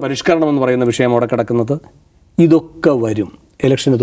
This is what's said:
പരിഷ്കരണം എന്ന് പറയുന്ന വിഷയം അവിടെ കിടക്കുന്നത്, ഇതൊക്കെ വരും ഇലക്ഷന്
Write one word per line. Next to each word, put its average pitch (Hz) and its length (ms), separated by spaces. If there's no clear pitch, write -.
പരിഷ്കരണം 156 480
എന്ന് 139 140
പറയുന്ന 127 260
വിഷയം 123 240
അവിടെ 117 160
കിടക്കുന്നത്, 117 440
ഇതൊക്കെ 160 460
വരും 104 260
ഇലക്ഷന് 131 360